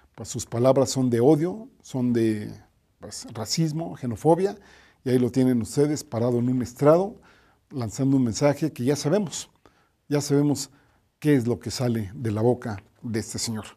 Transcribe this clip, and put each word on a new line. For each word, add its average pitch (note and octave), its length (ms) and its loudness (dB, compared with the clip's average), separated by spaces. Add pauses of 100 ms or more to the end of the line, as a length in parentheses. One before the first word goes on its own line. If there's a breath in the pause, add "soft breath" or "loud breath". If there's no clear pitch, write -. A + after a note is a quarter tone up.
(160 soft breath)
Pues, - 140 -14
sus - 180 -8
palabras B2+ 420 4
son B2+ 220 0
de A#2 80 2
odio, D#3+ 500 4 (140)
son B2 280 -2
de, A2 400 0 (480)
pues, - 360 -14
racismo, D#3+ 640 -4
xenofobia, E3 600 0 (480 soft breath)
y B2 60 0
ahí B2+ 80 4
lo B2 100 2
tienen B2+ 320 2
ustedes C#3+ 420 0
parado A#2+ 360 -2
en A#2+ 100 0
un B2+ 140 0
estrado, D#3+ 580 2 (480 soft breath)
lanzando C3+ 460 -2
un C3 80 4
mensaje C#3+ 480 0
que B2 140 -8
ya C#3 100 2
sabemos, E3 540 -4 (580 soft breath)
ya D3 140 0
sabemos C#3+ 480 0 (500 soft breath)
qué D3+ 160 4
es A#2 120 2
lo A#2 120 -2
que - 100 -8
sale A2+ 460 -4
de A#2+ 160 -4
la G#2 100 -2
boca A#2+ 400 0 (200)
de A2 180 -4
este - 200 -8
señor. A2 260 -8 (120)